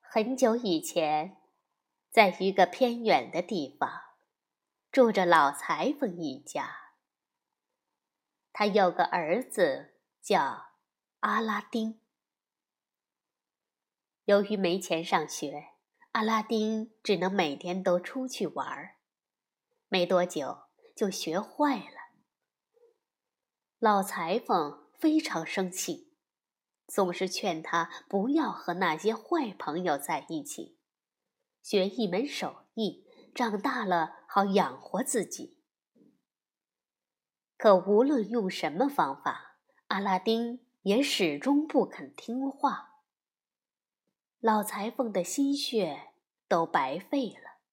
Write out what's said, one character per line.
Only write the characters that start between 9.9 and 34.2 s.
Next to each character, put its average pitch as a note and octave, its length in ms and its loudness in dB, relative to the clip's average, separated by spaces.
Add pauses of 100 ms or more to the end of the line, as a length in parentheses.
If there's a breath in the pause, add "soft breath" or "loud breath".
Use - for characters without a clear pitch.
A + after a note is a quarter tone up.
叫 C#3+ 460 0 (520)
阿 G#3+ 220 0
拉 G#3+ 180 -2
丁。 A3 400 -4 (2250)
由 G#3 180 6
于 G#3 140 -2
没 F#3+ 240 0
钱 E3 240 -2
上 E3 240 0
学， D3 440 -10 (420 soft breath)
阿 A3+ 100 0
拉 A3 180 0
丁 A3 520 -4 (100)
只 G3+ 140 0
能 F#3 120 0
每 E3+ 280 0
天 F#3 260 -6
都 F3+ 160 2
出 C4 260 -8
去 A3+ 220 -6
玩 C#3+ 180 -6
儿， C#3 300 -12 (960)
没 F#3 160 2
多 F3+ 200 4
久 C#3+ 340 -8 (360 soft breath)
就 G#3 140 -2
学 E3 280 -4
坏 B3+ 420 -2
了。 - 340 -18 (1600)
老 G#3 240 4
裁 F#3+ 380 -4
缝 D#3+ 540 -2
非 D#4 260 2
常 E3 260 -4
生 F#3 240 -4
气， - 440 -10 (760)
总 F#3 240 0
是 F#3+ 160 -4
劝 F3 340 -6
他 - 460 -4
不 G3+ 220 -2
要 C#4+ 240 0
和 - 220 -6
那 E3+ 200 0
些 G3+ 180 -2
坏 A#3 460 -4
朋 D#3+ 240 -6
友 D#3+ 140 0
在 D3 320 -6
一 D#3+ 120 -6
起， - 380 -14 (840)
学 F#3 280 0
一 G#3+ 180 -4
门 F#3 180 -2
手 - 500 -10
艺， G#3+ 300 -4 (300 soft breath)
长 G#3+ 240 -2
大 B3+ 240 -4
了 F3 460 0